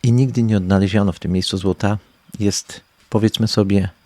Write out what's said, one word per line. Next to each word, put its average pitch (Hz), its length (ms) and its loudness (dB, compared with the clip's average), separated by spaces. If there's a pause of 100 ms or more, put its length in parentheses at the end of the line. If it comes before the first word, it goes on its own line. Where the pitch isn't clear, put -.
i 120 100 4
nigdy 120 300 2
nie 110 140 2
odnaleziono 98 560 2
w - 60 -8
tym - 140 -4
miejscu 92 240 -2
złota, 98 420 -2 (420)
jest, - 400 -4 (300)
powiedzmy 107 380 -2
sobie, 98 400 0 (180)